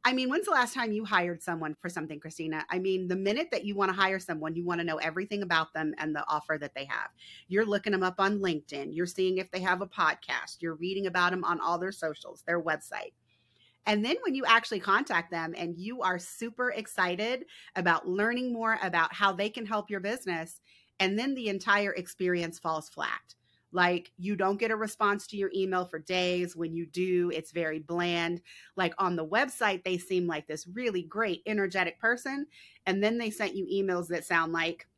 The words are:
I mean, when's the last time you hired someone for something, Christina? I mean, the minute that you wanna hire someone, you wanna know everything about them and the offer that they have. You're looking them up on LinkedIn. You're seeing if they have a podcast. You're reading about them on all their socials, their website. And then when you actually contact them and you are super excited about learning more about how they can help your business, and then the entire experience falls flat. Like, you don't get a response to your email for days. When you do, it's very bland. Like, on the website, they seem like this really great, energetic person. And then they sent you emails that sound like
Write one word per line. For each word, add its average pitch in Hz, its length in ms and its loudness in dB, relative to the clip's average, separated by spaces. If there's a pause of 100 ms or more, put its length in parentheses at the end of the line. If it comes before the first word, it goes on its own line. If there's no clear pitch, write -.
I 254 100 4
mean, 254 160 2
when's 339 160 0
the 415 60 0
last 247 220 2
time 233 180 -2
you 214 140 -2
hired 180 380 0
someone 160 360 -4
for - 80 -8
something, 156 320 -6
Christina? 156 520 -6
I 180 80 0
mean, 190 280 0
the 180 80 0
minute 214 360 0
that 202 140 -2
you 202 100 -2
wanna 190 180 2
hire 190 240 2
someone, 160 380 -4
you 175 100 -2
wanna 170 200 0
know 160 120 0
everything 185 460 -2
about 165 300 2
them 156 260 -2
and 156 160 -2
the 147 120 -4
offer 151 320 -2
that 143 140 -8
they 139 120 -8
have. - 260 -6 (360)
You're 208 200 2
looking 202 240 2
them 190 100 4
up 180 180 0
on 196 200 4
LinkedIn. 156 560 -2
You're 175 100 0
seeing 185 320 0
if 185 140 -4
they 185 80 -4
have 185 240 2
a 190 40 -6
podcast. - 760 -2
You're 165 120 -4
reading 190 320 -2
about 180 240 4
them 185 140 -2
on 170 180 0
all 170 160 0
their 185 140 -4
socials, - 560 -8
their 170 120 2
website. - 520 -4 (760)
And 208 180 4
then 285 180 2
when 311 120 0
you 269 100 0
actually 226 340 6
contact 196 520 2
them 165 240 -4
and 170 220 -6
you 220 240 -8
are 185 180 0
super 233 500 -4
excited 214 760 -2 (300)
about 175 320 2
learning 240 460 0
more 226 280 0
about 175 320 2
how 202 200 4
they 196 160 0
can 226 160 -8
help 208 240 -2
your 202 100 -4
business, 180 600 -4 (380)
and 190 180 2
then 269 160 0
the 240 160 -2
entire 202 440 2
experience 180 680 -2
falls 160 300 -2
flat. - 460 -6 (380)
Like, 180 440 4
you 196 180 -2
don't 196 240 2
get 226 100 0
a 220 60 2
response 208 520 0
to 208 100 -10
your 196 180 0
email 185 300 0
for 170 120 -10
days. 180 600 0
When 165 180 -4
you 170 100 -4
do, 175 480 2
it's 160 200 -6
very 160 260 -2
bland. 170 600 0 (340)
Like, 180 240 2
on 180 160 2
the 160 100 -2
website, 208 580 2
they 185 140 0
seem 180 300 0
like 156 180 -2
this 156 220 -8
really 196 360 -2
great, 190 440 -2
energetic 190 500 0
person. 269 500 0 (380)
And 196 160 2
then 220 160 4
they 226 140 -2
sent 202 240 -2
you 190 100 -2
emails 185 440 0
that 170 160 -2
sound 165 260 2
like 165 460 -2